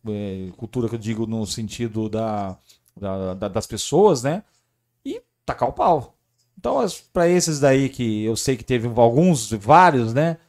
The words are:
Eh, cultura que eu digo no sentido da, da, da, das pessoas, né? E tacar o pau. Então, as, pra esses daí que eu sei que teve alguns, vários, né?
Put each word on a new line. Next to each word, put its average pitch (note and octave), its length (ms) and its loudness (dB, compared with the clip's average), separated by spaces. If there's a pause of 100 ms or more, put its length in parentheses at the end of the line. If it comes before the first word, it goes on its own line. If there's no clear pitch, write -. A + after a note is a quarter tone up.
Eh, G2 500 -8
cultura A#2 320 -4
que A2+ 60 -6
eu A2+ 40 -8
digo A2 280 -6
no A2 180 -4
sentido A2 640 -6
da, G#2 480 -6 (420)
da, F#2+ 340 -6
da, G2 140 -8
das G2 200 -6
pessoas, D3 560 0
né? D#3+ 200 -4 (640)
E F#4+ 160 -12 (240)
tacar - 240 -4
o - 40 -8
pau. - 420 0 (420)
Então, C4 220 -2
as, G#3 200 -2
pra E3+ 300 0
esses E3+ 300 2
daí C3+ 300 4
que G#2+ 360 -4
eu A2 100 0
sei C3 220 -2
que A2 60 -14
teve A#2+ 320 -2
alguns, A#2+ 560 4
vários, A#2+ 600 4
né? D#3+ 240 0 (120)